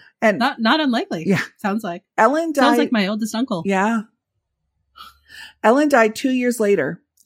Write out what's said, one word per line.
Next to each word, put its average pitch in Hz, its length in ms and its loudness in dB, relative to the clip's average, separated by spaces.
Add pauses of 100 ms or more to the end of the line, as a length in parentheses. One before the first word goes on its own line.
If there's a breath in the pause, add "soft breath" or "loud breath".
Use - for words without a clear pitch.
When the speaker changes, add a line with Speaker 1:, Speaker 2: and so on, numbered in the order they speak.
(200 loud breath)
Speaker 1:
And 214 200 0
Speaker 2:
Not, 247 200 -2
not 240 200 2
unlikely. 254 440 -2
Speaker 1:
Yeah. 190 180 0 (160)
Speaker 2:
Sounds 214 260 -4
like. 175 180 -10 (160)
Speaker 1:
Ellen 302 340 2
died 277 100 -2
Speaker 2:
Sounds 240 160 4
like - 120 0
my 208 160 0
oldest 214 260 -4
uncle. 220 320 -4
Speaker 1:
Yeah. 202 380 0 (1600 loud breath)
Ellen 277 260 4
died 226 280 2
two 262 160 -2
years 247 260 -2
later. 180 420 0 (260)